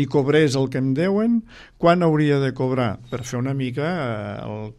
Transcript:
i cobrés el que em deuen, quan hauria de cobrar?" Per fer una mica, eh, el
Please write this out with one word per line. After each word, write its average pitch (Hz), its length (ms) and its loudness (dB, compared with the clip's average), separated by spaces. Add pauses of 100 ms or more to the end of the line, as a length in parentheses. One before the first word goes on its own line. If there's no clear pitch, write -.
i 139 100 0
cobrés 143 460 2
el 135 120 0
que 135 140 -4
em 135 140 0
deuen, 214 480 0 (340)
quan 175 240 4
hauria 151 400 4
de 135 100 0
cobrar?" 127 460 -2 (140)
Per 123 100 -6
fer - 160 -8
una 135 160 -2
mica, 135 320 -4
eh, 110 560 -6
el 107 360 -10